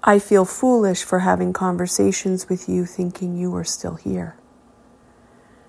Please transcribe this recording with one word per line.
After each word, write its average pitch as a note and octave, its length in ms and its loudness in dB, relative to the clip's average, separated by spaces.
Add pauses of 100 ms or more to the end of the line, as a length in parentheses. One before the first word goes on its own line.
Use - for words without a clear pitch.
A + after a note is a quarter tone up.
I G#3 140 8
feel G3+ 260 4
foolish G#3+ 580 2
for F#3 180 0
having F#3 340 0
conversations F#3 960 0
with F3+ 180 -4
you F3+ 160 0
thinking F3+ 500 -6
you F3+ 220 -4
are E3+ 80 -6
still E3 300 -6
here. F3+ 420 -6 (1300)